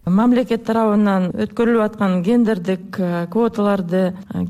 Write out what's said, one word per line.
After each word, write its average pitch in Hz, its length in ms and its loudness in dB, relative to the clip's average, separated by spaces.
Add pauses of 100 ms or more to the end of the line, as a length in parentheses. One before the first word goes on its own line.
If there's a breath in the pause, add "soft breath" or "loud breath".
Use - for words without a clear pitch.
Мамлекет 233 600 2
тарабынан 208 680 2
өткөрүлүп 226 480 0
аткан 208 400 0
гендердик, 190 800 0
э, 175 260 -2
квоталарды, 196 880 0
э, 180 360 -8